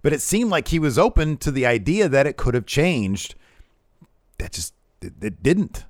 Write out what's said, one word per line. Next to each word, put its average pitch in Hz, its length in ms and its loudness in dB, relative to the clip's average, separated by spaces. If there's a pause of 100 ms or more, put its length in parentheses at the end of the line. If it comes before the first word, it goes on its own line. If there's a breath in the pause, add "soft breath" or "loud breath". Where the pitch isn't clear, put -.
But 156 140 0
it 143 80 -6
seemed 220 280 -2
like 165 180 -2
he 165 100 0
was 147 200 0
open 156 400 2
to 151 120 -2
the 131 160 0
idea 135 420 2
that 139 180 4
it - 120 -6
could 120 160 0
have 123 100 0
changed. 127 720 -2 (1040 soft breath)
That - 140 -8
just, - 200 -10 (300)
it, - 180 -14
it - 220 -8
didn't. 180 480 0